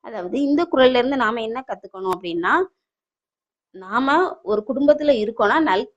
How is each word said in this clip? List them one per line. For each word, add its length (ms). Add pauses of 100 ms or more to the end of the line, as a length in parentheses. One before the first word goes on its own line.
அதாவது 360
இந்த 300
குறள்ல 240
இருந்து 220
நாம 240
என்ன 260
கத்துக்கணும் 440
அப்படின்னா, 440 (1200)
நாம 680
ஒரு 240
குடும்பத்துல 460
இருக்கோம்னா 460
நல்-, 380